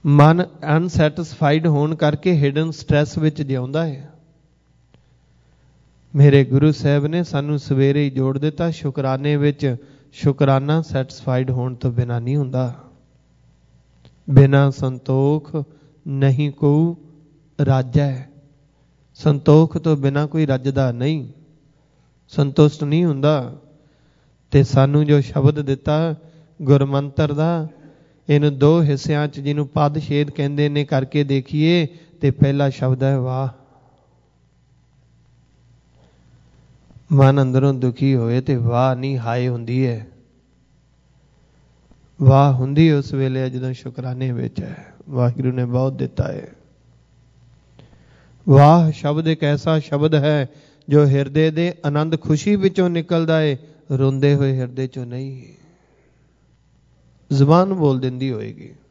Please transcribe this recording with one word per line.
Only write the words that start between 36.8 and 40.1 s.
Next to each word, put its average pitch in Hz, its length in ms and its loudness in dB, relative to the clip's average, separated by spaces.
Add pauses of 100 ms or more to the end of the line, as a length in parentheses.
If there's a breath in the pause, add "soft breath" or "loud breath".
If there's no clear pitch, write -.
ਮਨ 139 300 6
ਅੰਦਰੋਂ 131 320 2
ਦੁਖੀ 131 420 -2
ਹੋਏ 117 260 0
ਤੇ 135 140 -4
ਵਾਹ 120 400 0
ਨਹੀਂ, 135 220 -6
ਹਾਏ 120 300 -4
ਹੁੰਦੀ 123 400 -4
ਹੈ। 113 200 -8 (2250)